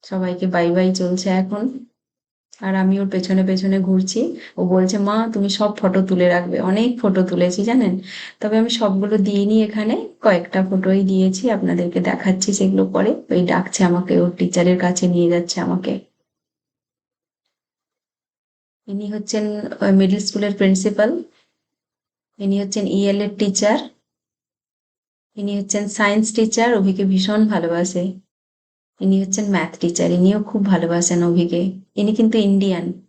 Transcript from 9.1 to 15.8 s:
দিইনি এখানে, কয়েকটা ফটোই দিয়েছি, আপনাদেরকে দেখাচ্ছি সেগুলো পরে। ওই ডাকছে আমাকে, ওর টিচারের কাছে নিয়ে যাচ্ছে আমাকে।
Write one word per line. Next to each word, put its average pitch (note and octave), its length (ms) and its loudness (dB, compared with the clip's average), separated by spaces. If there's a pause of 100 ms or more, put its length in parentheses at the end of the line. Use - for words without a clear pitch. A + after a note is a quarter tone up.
দিইনি G3+ 440 2
এখানে, G#3+ 460 -2 (120)
কয়েকটা F#3+ 500 2
ফটোই F#3+ 320 2
দিয়েছি, F#3+ 480 2
আপনাদেরকে F3+ 500 -2
দেখাচ্ছি F#3+ 520 0
সেগুলো F#3+ 340 2
পরে। F#3+ 280 0 (160)
ওই F3+ 160 2
ডাকছে F3+ 380 0
আমাকে, F3 360 2
ওর F3 100 2
টিচারের F3+ 480 0
কাছে F3+ 300 0
নিয়ে F3 220 2
যাচ্ছে F3 300 -2
আমাকে। F#3 400 -4 (2750)